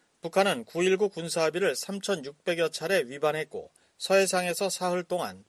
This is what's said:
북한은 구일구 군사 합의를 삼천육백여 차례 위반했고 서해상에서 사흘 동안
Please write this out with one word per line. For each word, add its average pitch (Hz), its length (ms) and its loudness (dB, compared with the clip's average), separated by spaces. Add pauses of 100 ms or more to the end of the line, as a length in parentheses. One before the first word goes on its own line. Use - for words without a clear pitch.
(200)
북한은 170 440 2
구일구 185 440 2
군사 165 360 -2
합의를 160 320 2
삼천육백여 170 920 -4
차례 165 380 0
위반했고 143 640 -4 (280)
서해상에서 190 720 2
사흘 180 340 -2
동안 165 460 -6